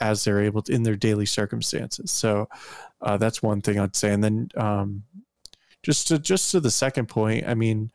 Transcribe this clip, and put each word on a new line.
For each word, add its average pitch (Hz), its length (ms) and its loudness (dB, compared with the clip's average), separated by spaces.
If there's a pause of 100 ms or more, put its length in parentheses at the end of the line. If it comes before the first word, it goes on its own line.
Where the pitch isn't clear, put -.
as 107 240 0
they're 101 180 4
able 104 200 2
to, - 100 -2
in 123 120 2
their 110 100 2
daily 104 320 2
circumstances. - 840 -4
So, 107 360 0 (520)
uh, 104 160 0
that's 110 260 0
one 104 200 0
thing 101 160 0
I'd 98 180 0
say. 104 160 2
And 101 100 2
then, 107 340 0
um, 101 460 -2 (800)
just - 260 0
to, 160 100 4
just 185 340 0
to 185 80 4
the 131 100 2
second 131 380 0
point, 110 400 0
I 120 60 0
mean, 110 400 0